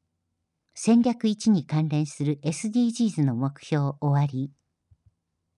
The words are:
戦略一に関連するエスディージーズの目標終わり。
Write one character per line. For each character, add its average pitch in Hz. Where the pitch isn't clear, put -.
戦 233
略 233
一 214
に 185
関 156
連 151
す -
る 147
エ 151
ス 214
デ 240
ィ 240
ー -
ジ 233
ー 214
ズ 160
の 131
目 135
標 143
終 143
わ 147
り。 135